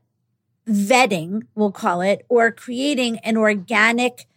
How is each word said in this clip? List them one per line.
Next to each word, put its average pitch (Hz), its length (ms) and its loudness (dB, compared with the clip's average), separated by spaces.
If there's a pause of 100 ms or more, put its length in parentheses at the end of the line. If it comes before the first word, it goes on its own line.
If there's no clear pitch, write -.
(680)
vetting, 202 720 0 (120)
we'll 208 180 0
call 180 280 -2
it, 196 280 0
or 233 220 2
creating 247 680 -4
an 220 180 -2
organic 220 880 0 (100)